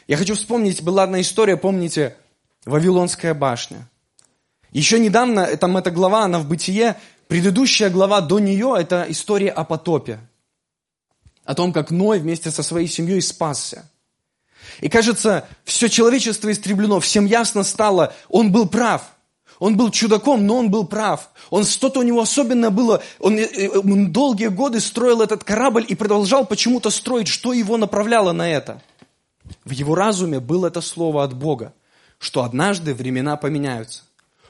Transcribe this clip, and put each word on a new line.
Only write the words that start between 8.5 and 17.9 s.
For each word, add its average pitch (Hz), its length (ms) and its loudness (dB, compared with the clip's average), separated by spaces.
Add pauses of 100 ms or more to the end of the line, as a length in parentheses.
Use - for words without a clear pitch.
это 175 320 -2
история 196 420 -2
о 160 140 -4
потопе. 156 540 -4 (1300)
О 143 100 -6
том, 175 180 0
как 156 180 -2
Ной 196 280 2
вместе 165 320 -6
со 156 120 -4
своей 170 260 -4
семьей 175 340 -2
спасся. - 680 -6 (880)
И - 80 -2
кажется, 214 580 0 (180)
все - 240 0
человечество 233 600 0
истреблено, 208 500 0
всем 202 260 2
ясно 214 360 0
стало, 190 520 0 (140)